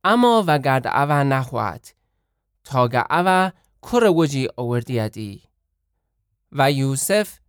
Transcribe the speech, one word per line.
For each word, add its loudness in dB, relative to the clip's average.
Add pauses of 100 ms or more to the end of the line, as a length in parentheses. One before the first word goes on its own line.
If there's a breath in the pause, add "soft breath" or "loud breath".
اما 4
و 2
گرد 0
او 0
نخواد -2 (760)
تا 0
گه -2
او 2 (420)
کر 2
وجی 2 (100)
آوردی -4
دی -14 (1080)
و 2
یوسف -2